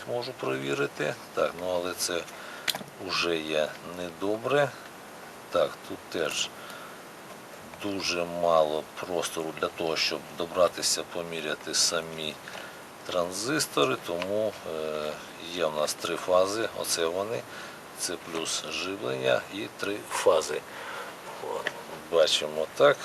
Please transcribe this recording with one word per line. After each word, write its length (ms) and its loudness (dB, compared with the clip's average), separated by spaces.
можу 240 -2
провірити. 800 -2
Так, 260 4
ну, 100 -2
але 240 2
це 280 0
вже 300 2
є 320 2
недобре. 720 2
Так, 200 4
тут 100 -8
теж 500 -2
дуже 420 0
мало 600 6
простору 600 0
для 80 2
того, 280 0
щоб 240 0
добратися, 640 4
поміряти 640 -4
самі 600 2
транзистори, 920 2
тому, 460 0
е, 380 -2
є 140 2
в 100 0
нас 180 2
три 220 -2
фази, 520 4
оце 260 2
вони, 360 0
це 160 -2
плюс 380 -2
живлення 680 0
і 120 -4
три 200 -2
фази. 500 4
От, 160 -2
бачимо 600 4
так, 300 8